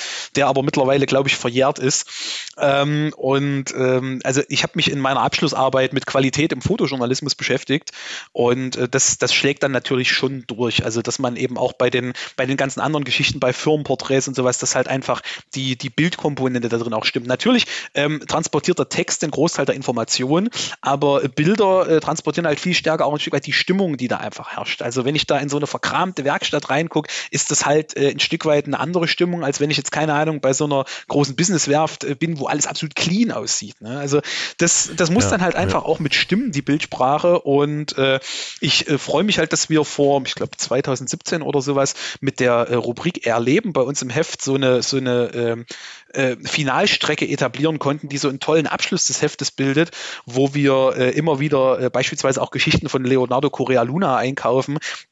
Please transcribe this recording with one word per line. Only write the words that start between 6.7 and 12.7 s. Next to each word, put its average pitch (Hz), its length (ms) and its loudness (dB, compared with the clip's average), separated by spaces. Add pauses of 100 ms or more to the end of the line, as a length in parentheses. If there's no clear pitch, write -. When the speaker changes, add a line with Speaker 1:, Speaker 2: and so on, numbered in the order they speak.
Speaker 1:
beschäftigt - 560 -2 (420)
und, 123 440 0
äh, 123 120 -2
das, - 300 0
das - 160 0
schlägt 143 300 0
dann 139 80 2
natürlich 127 400 0
schon 135 340 -2
durch. 117 380 -2
Also 113 180 -2
dass - 160 -4
man 123 180 -2
eben 123 220 -4
auch 123 140 0
bei 123 180 0
den, 123 220 -2 (240)
bei 131 100 -2
den 135 140 0
ganzen 135 200 -2